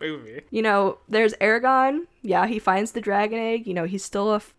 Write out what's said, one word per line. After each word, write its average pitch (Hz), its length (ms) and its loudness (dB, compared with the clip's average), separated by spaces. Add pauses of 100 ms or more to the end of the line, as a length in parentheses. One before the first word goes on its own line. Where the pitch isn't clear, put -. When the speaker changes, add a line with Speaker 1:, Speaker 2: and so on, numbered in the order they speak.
Speaker 1:
movie. 139 500 -10
Speaker 2:
You 220 120 -2
know, 202 360 2 (100)
there's 214 260 2
Aragorn. 262 720 2 (160)
Yeah, 185 260 2
he 220 100 -2
finds 202 320 0
the 240 100 -6
dragon 214 380 0
egg. 226 300 -4
You 180 60 -4
know, 170 100 -2
he's 190 180 -6
still 202 300 0
a, 208 40 2
f-, - 220 -10